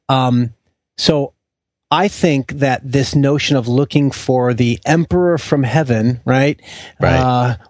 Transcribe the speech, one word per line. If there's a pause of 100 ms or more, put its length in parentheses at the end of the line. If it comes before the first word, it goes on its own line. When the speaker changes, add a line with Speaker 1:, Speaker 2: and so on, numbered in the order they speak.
Speaker 1:
um, (440)
so (580)
I
think
that
this
notion
of
looking
for
the
emperor
from
heaven,
right? (400)
Speaker 2:
Right.
Speaker 1:
Uh, (140)